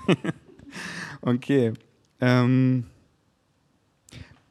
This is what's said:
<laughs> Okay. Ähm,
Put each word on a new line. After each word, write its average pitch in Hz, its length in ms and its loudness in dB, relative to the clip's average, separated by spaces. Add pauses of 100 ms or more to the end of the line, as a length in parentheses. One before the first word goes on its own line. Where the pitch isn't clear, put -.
<laughs> 190 60 6 (1080)
Okay. 123 520 0 (460)
Ähm, 127 640 2 (1700)